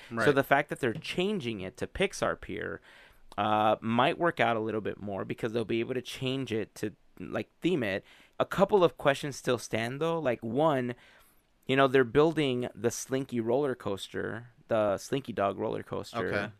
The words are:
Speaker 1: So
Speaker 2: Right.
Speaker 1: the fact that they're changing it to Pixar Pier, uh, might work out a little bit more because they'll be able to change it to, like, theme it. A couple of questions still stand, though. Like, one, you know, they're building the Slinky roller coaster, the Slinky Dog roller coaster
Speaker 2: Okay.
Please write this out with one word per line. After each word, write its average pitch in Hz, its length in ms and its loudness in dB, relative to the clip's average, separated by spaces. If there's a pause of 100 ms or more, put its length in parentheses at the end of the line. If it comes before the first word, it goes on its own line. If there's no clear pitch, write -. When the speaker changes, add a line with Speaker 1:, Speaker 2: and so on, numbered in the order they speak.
(100)
Speaker 1:
So 117 60 -6
Speaker 2:
Right. 117 180 4
Speaker 1:
the 135 80 4
fact 143 260 2
that 165 120 -8
they're 117 120 0
changing 156 720 -4
it 92 160 -10
to 95 80 -4
Pixar 113 520 -2
Pier, 92 440 -8 (560)
uh, 107 420 4
might 120 360 2
work 170 220 0
out 117 180 2
a 107 40 -2
little 110 200 -2
bit 98 220 -6
more 98 220 -6
because 110 280 -6
they'll 113 120 -2
be 113 160 -2
able 123 140 -4
to 123 80 -4
change 131 500 -6
it 107 240 -4
to, - 160 -6 (260)
like, 90 300 -8 (140)
theme 160 200 2
it. 98 220 -2 (340)
A 127 60 0
couple 196 400 4
of - 120 2
questions 143 380 0
still 123 240 0
stand, 117 420 -4
though. 165 200 0
Like, 123 200 0
one, 127 540 0 (720)
you 131 80 2
know, 139 140 6
they're 131 160 6
building 139 720 2
the 113 160 0
Slinky 131 480 -4
roller 127 340 2
coaster, 101 720 -6 (200)
the 104 300 2
Slinky 135 340 -6
Dog 98 260 0
roller 107 240 -4
coaster 98 460 -6
Speaker 2:
Okay. 104 200 -2 (120)